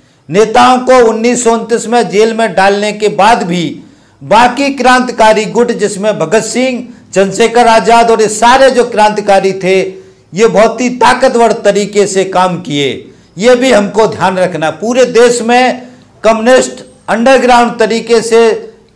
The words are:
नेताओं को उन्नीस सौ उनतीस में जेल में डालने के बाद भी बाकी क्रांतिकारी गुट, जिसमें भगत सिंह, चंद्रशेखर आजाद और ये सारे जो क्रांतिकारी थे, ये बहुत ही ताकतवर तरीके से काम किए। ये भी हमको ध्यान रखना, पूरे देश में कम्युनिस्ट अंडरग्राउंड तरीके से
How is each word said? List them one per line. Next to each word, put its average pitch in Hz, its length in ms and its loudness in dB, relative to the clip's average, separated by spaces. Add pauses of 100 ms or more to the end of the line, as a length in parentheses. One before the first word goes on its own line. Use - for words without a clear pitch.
(300)
नेताओं 233 500 2
को 247 300 2
उन्नीस 220 340 -2
सौ 226 80 0
उनतीस 220 360 -4
में 233 220 -2
जेल 214 240 0
में 220 200 -4
डालने 202 400 -2
के 208 140 -4
बाद 196 360 0
भी 175 360 -6 (440)
बाकी 247 460 0
क्रांतिकारी 247 760 0
गुट, 233 260 -2
जिसमें 196 480 -4
भगत 160 240 -2
सिंह, 247 440 -4 (260)
चंद्रशेखर 226 540 0
आजाद 226 440 4
और 214 100 2
ये 214 60 2
सारे 254 440 2
जो 233 120 2
क्रांतिकारी 202 720 0
थे, 190 480 -4 (320)
ये 208 140 2
बहुत 214 340 0
ही 247 80 -2
ताकतवर 247 600 2
तरीके 202 560 0
से 190 160 -2
काम 180 380 -2
किए। 143 500 -6 (260)
ये 240 180 2
भी 254 160 0
हमको 202 360 0
ध्यान 180 300 -4
रखना, 175 320 -2
पूरे 240 360 -2
देश 240 360 2
में 247 460 -2 (360)
कम्युनिस्ट 226 600 0 (240)
अंडरग्राउंड 240 680 2
तरीके 226 420 0
से 226 320 2 (420)